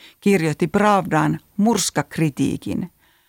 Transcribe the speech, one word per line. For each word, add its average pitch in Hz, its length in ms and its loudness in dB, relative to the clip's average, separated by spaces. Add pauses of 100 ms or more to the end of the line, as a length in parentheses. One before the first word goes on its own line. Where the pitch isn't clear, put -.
(200)
kirjoitti 170 460 2
Pravdaan 170 760 0 (160)
murskakritiikin. 165 1300 -2 (380)